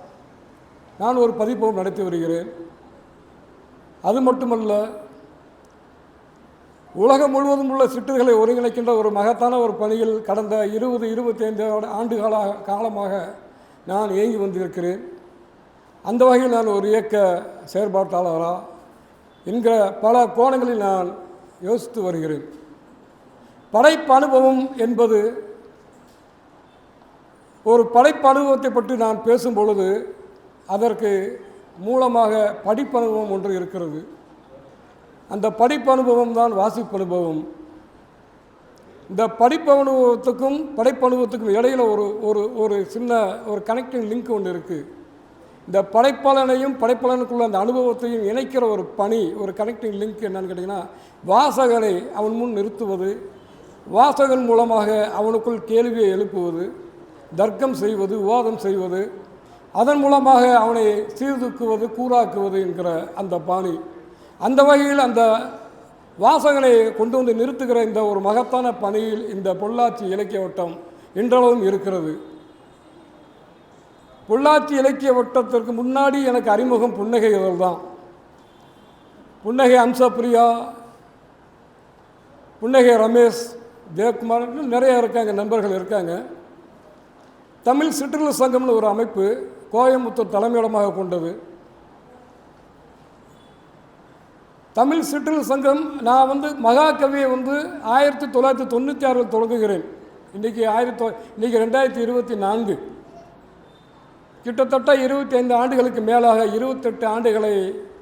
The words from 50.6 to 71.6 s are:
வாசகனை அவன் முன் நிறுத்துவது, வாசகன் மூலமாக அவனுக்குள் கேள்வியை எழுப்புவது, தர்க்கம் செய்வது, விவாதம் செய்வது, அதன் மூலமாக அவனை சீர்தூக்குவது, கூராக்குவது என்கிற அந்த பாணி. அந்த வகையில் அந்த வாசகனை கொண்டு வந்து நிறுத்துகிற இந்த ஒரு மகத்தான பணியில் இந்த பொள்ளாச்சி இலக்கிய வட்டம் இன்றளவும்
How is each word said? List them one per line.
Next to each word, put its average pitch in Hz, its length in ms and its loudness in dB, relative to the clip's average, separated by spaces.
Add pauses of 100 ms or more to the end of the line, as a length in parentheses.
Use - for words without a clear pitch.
வாசகனை 226 920 2
அவன் 214 180 -4
முன் 233 200 -4
நிறுத்துவது, 202 800 -6 (640)
வாசகன் 262 520 4
மூலமாக 220 720 2
அவனுக்குள் 220 440 -2
கேள்வியை 226 460 2
எழுப்புவது, 185 600 -4 (640)
தர்க்கம் 220 380 0
செய்வது, 202 440 -2
விவாதம் 220 400 0
செய்வது, 190 540 -4 (600)
அதன் 277 260 2
மூலமாக 262 580 6
அவனை 220 440 2
சீர்தூக்குவது, 233 920 -4
கூராக்குவது 202 680 0
என்கிற 175 540 -4
அந்த 180 240 -4
பாணி. 180 400 -4 (600)
அந்த 262 240 4
வகையில் 285 360 4
அந்த 233 400 2 (800)
வாசகனை 233 800 4
கொண்டு 240 280 0
வந்து 240 100 2
நிறுத்துகிற 247 500 -2
இந்த 214 220 -2
ஒரு 202 140 0
மகத்தான 240 540 -2
பணியில் 214 560 -4
இந்த 190 240 -4
பொள்ளாச்சி 226 480 -2
இலக்கிய 196 380 -6
வட்டம் 175 380 -6 (360)
இன்றளவும் 240 500 2